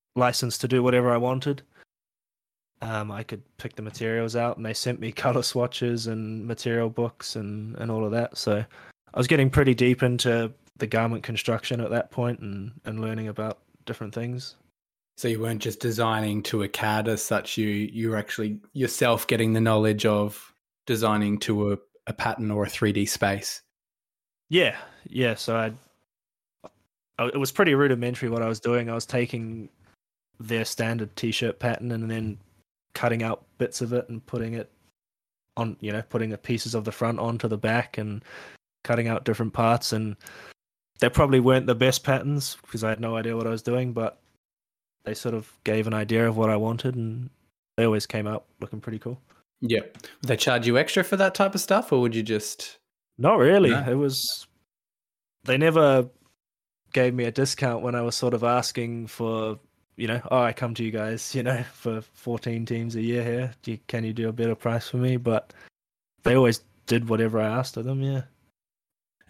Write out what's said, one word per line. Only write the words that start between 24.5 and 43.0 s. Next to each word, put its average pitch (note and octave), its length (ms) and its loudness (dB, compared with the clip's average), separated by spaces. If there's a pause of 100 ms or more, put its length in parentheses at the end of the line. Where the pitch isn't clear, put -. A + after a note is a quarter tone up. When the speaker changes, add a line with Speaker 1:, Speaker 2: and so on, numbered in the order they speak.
Speaker 1:
yeah. A#2+ 300 -2
So A2+ 220 -4
I, A2 160 -2 (1500)
I, A#2+ 80 0
it B2 100 -4
was C3+ 160 -2
pretty F3 220 6
rudimentary B2 560 2
what A#2 120 0
I A2+ 60 0
was A2 120 -4
doing. A#2+ 280 0
I A#2 60 -4
was A#2 100 -4
taking A2+ 640 -4 (720)
their A2+ 240 -2
standard A2+ 520 -4
t-shirt A#2 420 -2
pattern A#2+ 340 -2
and A2+ 180 -6
then A2 280 -6 (560)
cutting A#2 280 0
out A2+ 220 -4 (140)
bits - 220 -2
of A#2 120 -4
it A#2+ 160 -2
and A2+ 180 -12
putting A2+ 280 -6
it A2+ 160 -10 (840)
on, A2+ 240 -4
you G#2 120 -6
know, A2 160 -4
putting A2+ 220 -2
the G#2 80 -8
pieces A#2 360 -4
of G#2+ 100 -2
the A2 80 -4
front A#2 280 -2
onto A#2 260 -2
the A2 120 -2
back A2+ 400 0
and G#2+ 260 -8 (580)
cutting A#2 260 0
out A2+ 160 -2
different A2+ 280 -2
parts. A#2 400 2
And A2 240 -4 (840)
they A#2+ 80 6
probably C3+ 320 6
weren't C3 260 6
the B2 80 4
best C3 280 4
patterns C#3 540 -2 (100)
'cause A2 160 -6
I A2 60 0
had A2 120 -2